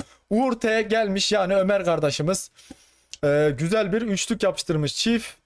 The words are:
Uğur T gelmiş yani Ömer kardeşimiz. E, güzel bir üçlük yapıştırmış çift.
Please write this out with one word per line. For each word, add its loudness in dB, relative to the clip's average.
Uğur 2
T 0
gelmiş 0
yani 2
Ömer 2
kardeşimiz. 0
E, 4
güzel -2
bir 0
üçlük -2
yapıştırmış -2
çift. 0